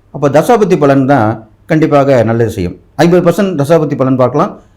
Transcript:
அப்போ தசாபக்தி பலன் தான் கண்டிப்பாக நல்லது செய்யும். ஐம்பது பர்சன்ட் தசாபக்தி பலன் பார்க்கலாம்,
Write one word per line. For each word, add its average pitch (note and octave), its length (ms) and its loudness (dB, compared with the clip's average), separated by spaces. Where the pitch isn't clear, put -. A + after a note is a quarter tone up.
அப்போ C#3+ 180 -4
தசாபக்தி E3+ 500 2
பலன் C#3 260 2
தான் A#2+ 420 -2
கண்டிப்பாக C#3+ 580 2
நல்லது A2+ 260 0
செய்யும். F2+ 260 -6
ஐம்பது E3+ 280 2
பர்சன்ட் F3 360 -2
தசாபக்தி D3 380 0
பலன் C3 180 0
பார்க்கலாம், C3+ 440 -2